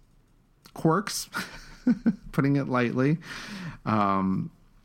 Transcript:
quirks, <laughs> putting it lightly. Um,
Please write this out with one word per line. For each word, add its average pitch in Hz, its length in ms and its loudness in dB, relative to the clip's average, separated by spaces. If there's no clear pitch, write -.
quirks, - 560 0
<laughs> - 520 0
putting 139 240 2
it 139 120 0
lightly. 127 520 2
Um, 98 640 2